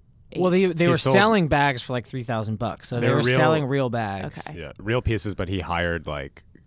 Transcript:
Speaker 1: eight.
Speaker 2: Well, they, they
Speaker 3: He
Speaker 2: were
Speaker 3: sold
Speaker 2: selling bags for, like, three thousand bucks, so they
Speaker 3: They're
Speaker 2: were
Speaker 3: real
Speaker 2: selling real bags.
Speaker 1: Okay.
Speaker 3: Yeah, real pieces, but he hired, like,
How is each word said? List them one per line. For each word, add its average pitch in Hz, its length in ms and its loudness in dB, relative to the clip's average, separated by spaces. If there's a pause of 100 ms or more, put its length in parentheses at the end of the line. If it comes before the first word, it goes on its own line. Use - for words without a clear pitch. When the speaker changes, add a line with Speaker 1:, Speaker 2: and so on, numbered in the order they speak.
(300)
Speaker 1:
eight. 165 100 -6
Speaker 2:
Well, 180 100 2
they, 185 160 4
they 170 180 0
Speaker 3:
He 175 40 6
Speaker 2:
were 170 80 4
Speaker 3:
sold 135 180 4
Speaker 2:
selling 202 340 4
bags 143 340 2
for, - 100 -8
like, 123 140 -4
three 131 160 -8
thousand 110 360 -4
bucks, 107 300 -6
so 123 80 -6
they 120 120 0
Speaker 3:
They're 120 80 4
Speaker 2:
were 120 60 2
Speaker 3:
real 123 140 2
Speaker 2:
selling 156 300 2
real 131 240 -2
bags. 104 480 -4
Speaker 1:
Okay. 78 220 -14
Speaker 3:
Yeah, 73 180 -12
real 113 240 -2
pieces, 104 320 -2
but 92 140 -6
he 92 120 -2
hired, 85 460 -2
like, 71 380 -8 (220)